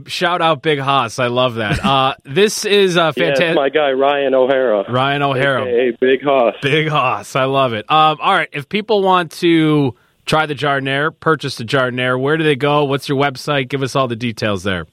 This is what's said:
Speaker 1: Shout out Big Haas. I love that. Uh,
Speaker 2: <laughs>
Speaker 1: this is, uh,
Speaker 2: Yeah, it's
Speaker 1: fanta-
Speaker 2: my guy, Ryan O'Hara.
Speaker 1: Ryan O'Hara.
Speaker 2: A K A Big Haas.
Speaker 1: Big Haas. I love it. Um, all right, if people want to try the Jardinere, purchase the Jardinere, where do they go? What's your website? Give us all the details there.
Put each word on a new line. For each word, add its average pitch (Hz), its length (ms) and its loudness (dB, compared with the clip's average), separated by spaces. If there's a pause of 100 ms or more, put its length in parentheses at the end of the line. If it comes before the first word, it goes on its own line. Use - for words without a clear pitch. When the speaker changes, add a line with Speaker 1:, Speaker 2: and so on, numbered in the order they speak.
Speaker 1:
Shout 175 340 -2
out 160 200 2
Big 151 180 0
Haas. 135 400 0
I 127 80 2
love 123 280 0
that. 107 280 -2
Uh, 135 360 2
Speaker 2:
<laughs> - 40 -20
Speaker 1:
this 180 400 0
is, 196 320 2
uh, 165 220 2
Speaker 2:
Yeah, 175 120 0
it's 139 100 0
Speaker 1:
fanta- 165 160 0
Speaker 2:
my 139 140 2
guy, 143 220 2
Ryan 135 440 0
O'Hara. 127 560 2
Speaker 1:
Ryan 139 320 0
O'Hara. 135 400 0
Speaker 2:
A - 20 -4
K 123 240 0
A 117 100 -6
Big 131 240 2
Haas. 131 380 2
Speaker 1:
Big 156 280 0
Haas. 123 460 -2
I 131 100 2
love 135 280 0
it. - 180 -8
Um, 156 300 4
all 180 120 0
right, 165 200 -2
if 147 160 -10
people 208 320 0
want 180 320 2
to 156 600 2 (300)
try 156 200 0
the 151 100 -6
Jardinere, 139 640 -2
purchase 147 380 -2
the 120 80 -10
Jardinere, 127 540 0
where 143 180 0
do 160 60 -2
they 151 120 2
go? 147 300 0
What's 135 240 -4
your 139 120 0
website? 139 480 -2
Give 135 140 -4
us 131 120 -6
all 135 120 2
the 120 80 -4
details 110 480 -4
there. 90 300 -4